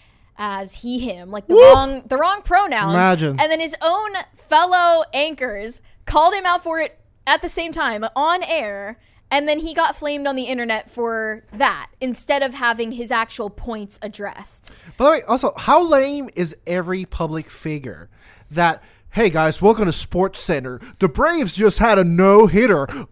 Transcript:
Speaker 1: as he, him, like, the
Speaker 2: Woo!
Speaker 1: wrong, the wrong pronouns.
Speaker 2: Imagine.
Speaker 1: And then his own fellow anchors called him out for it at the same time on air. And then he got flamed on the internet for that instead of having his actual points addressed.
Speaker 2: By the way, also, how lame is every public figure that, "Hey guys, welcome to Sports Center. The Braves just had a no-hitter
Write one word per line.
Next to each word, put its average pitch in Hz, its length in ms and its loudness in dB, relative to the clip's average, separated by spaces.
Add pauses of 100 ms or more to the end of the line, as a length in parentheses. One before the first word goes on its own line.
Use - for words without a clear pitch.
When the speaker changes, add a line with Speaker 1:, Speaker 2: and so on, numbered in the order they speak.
(380)
Speaker 1:
as 196 440 -8
he, 247 160 -6
him, 190 320 -10
like, 208 180 -10
the 339 60 4
Speaker 2:
Woo! 466 80 12 (100)
Speaker 1:
wrong, 269 340 0
the 262 120 -2
wrong 381 240 0
pronouns. 294 520 0
Speaker 2:
Imagine. 170 460 0
Speaker 1:
And 311 100 0
then 320 80 0
his 330 220 -6
own 392 300 -2 (260)
fellow 349 640 2 (120)
anchors 254 640 -6 (240)
called 330 300 2
him 381 100 -4
out 349 180 0
for 320 160 -6
it - 220 -6 (260)
at 294 140 2
the 349 80 -6
same 339 240 -8
time 233 320 -6 (100)
on 330 280 0
air. 214 560 -8 (320)
And 285 180 -2
then 302 120 0
he 320 120 -8
got 294 240 0
flamed 294 300 -6
on 277 100 -4
the 262 80 -6
internet 233 460 -6
for 226 540 -6 (100)
that 208 360 -2 (120)
instead 269 400 -4
of 262 120 -4
having 233 380 -4
his 240 180 -10
actual 226 380 -4
points 208 540 -12
addressed. - 680 -16 (280)
Speaker 2:
By 247 60 0
the 285 60 6
way, - 120 0
also, 254 340 -2
how 302 260 4
lame 285 540 0
is 170 180 -4 (120)
every 180 400 -6
public 160 440 -8
figure 127 600 -12 (400)
that, 165 320 0 (300)
"Hey 208 180 2
guys, 156 320 -2
welcome 214 240 4
to 160 60 0
Sports 190 480 -4
Center. 127 400 -4 (180)
The 185 100 2
Braves 240 480 -2
just 202 220 4
had 214 200 4
a 185 60 4
no-hitter 190 800 4 (260)